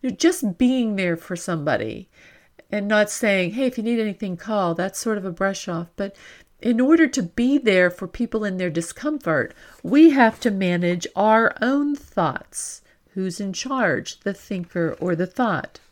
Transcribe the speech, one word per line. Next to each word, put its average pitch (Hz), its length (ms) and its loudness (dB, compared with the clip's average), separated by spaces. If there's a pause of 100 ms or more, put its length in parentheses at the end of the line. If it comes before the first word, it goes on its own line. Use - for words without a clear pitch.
You 254 100 -4
know, 196 60 -8
just 294 400 0
being 247 400 2
there 175 200 0
for 175 200 -10
somebody 147 720 -4 (640)
and 202 160 -4
not 208 220 2
saying, 190 400 0
"Hey, 262 160 -2
if 254 100 -2
you 220 80 -6
need 233 160 0
anything, 196 380 -6
call." 196 360 -2
That's 185 240 -4
sort 220 200 -4
of 190 80 -8
a 190 40 -6
brush 190 380 -4
off. 170 260 -6
But 196 220 -8 (460)
in 233 180 0
order 311 260 6
to - 160 -2
be 247 360 0
there 185 320 4
for 185 180 -10
people 226 360 -4
in 190 120 -4
their 180 140 -2
discomfort, 170 840 -4 (300)
we 302 280 8
have 247 300 4
to 233 100 0
manage 180 640 0
our 220 460 4
own 285 340 0
thoughts. - 840 -6 (340)
Who's 190 260 -6
in 196 140 -6
charge, 247 680 -2
the 202 140 -4
thinker 175 680 -4
or 180 160 0
the 180 100 -2
thought? 202 540 -4 (120)